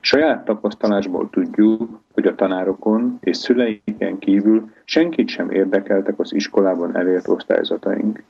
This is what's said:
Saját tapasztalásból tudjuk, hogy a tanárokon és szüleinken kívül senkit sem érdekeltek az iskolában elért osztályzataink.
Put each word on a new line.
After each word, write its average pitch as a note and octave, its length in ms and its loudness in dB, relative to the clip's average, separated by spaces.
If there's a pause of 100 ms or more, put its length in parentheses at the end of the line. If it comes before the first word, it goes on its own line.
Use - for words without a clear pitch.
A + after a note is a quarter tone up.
Saját C#3+ 440 2
tapasztalásból G2+ 840 -2
tudjuk, G#2+ 720 0 (120)
hogy G#2+ 140 0
a F2+ 80 2
tanárokon G2 840 0
és - 160 -2
szüleinken G#2+ 840 -2
kívül G#2+ 520 2 (140)
senkit E3 440 0
sem - 220 -6
érdekeltek G2 680 0
az - 160 -4
iskolában F#2+ 600 0
elért F2+ 320 0
osztályzataink. - 1000 -2